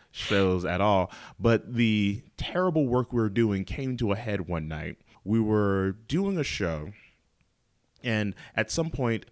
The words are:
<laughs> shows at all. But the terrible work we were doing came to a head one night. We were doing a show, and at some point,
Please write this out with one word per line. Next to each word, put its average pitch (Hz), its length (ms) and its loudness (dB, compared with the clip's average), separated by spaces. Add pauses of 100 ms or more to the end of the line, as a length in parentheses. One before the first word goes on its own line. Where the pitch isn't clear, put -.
<laughs> - 80 -20
shows 92 560 2
at 90 160 0
all. 98 280 4 (300)
But 113 340 2
the 107 500 2 (120)
terrible 170 500 0
work 123 280 0
we 117 80 2
were 110 80 0
doing 101 340 2
came 131 340 -6
to 110 140 0
a 98 40 -2
head 104 320 -4
one 82 200 -4
night. 78 300 -8 (260)
We 107 160 2
were 101 520 2 (160)
doing 196 300 -2
a 147 60 0
show, 82 460 -4 (1120)
and 107 320 -2 (220)
at 110 140 -2
some 165 200 -2
point, 117 420 -2